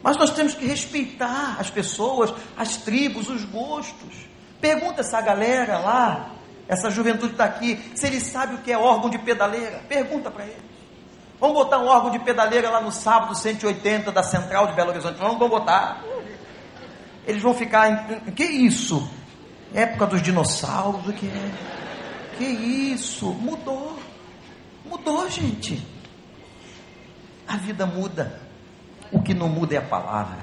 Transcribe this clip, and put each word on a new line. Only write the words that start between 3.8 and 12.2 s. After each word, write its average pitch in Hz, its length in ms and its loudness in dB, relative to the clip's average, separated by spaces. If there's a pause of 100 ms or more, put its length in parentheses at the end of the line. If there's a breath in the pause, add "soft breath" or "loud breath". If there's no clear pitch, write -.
Pergunta 311 420 2
essa 226 180 0
galera 220 580 2
lá, 202 520 2 (360)
essa 185 240 0
juventude 226 420 0
que - 60 -12
tá 233 60 6
aqui, 233 340 0 (160)
se 285 120 -2
eles 262 180 -2
sabem 254 320 -4
o - 20 -10
que 247 140 -4
é 233 60 2
órgão 226 320 6
de 226 80 -4
pedaleira. 226 720 0
Pergunta 269 420 -2
pra 208 140 -12
eles. 214 200 -16 (760)
Vamos 294 180 4
botar 269 220 6
um 247 80 2
órgão 247 240 6
de 226 100 -2